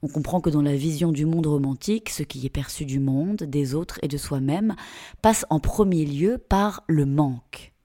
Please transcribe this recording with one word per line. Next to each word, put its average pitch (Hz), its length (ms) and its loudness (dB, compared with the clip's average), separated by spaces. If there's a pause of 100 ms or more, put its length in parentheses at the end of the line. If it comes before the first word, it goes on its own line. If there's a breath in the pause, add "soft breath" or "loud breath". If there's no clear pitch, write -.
on 151 40 -6
comprend 156 320 -2
que 175 120 0
dans 147 100 4
la 143 140 2
vision 156 360 0
du 151 140 0
monde 165 220 2
romantique, 147 640 0
ce - 100 -8
qui 135 240 -8
est 135 60 -4
perçu - 340 -6
du 135 140 -2
monde, 139 420 0
des 139 320 -2
autres 165 300 -6
et 156 40 -2
de 143 100 -4
soi-même 147 580 -2 (480 loud breath)
passe 220 260 4
en - 100 4
premier 180 460 2
lieu 156 320 0
par 196 480 0
le 151 220 4
manque. 139 680 -2 (120)